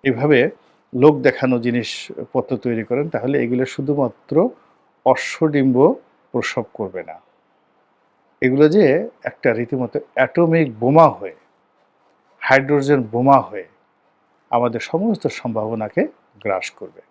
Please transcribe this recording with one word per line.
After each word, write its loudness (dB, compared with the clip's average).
এভাবে 2
লোক 6
দেখানো 0
জিনিসপত্র -6
তৈরি -4
করেন, -4
তাহলে -4
এগুলো -2
শুধুমাত্র -4
অশ্বডিম্ব 2
প্রসব -4
করবে -8
না, -16
এগুলো 4
যে 4
একটা -4
রীতিমতো -4
অ্যাটমিক 0
বোমা 4
হয়ে, -6
হাইড্রোজেন 2
বোমা 2
হয়ে -12
আমাদের -2
সমস্ত -4
সম্ভাবনাকে -6
গ্রাস -6
করবে। -20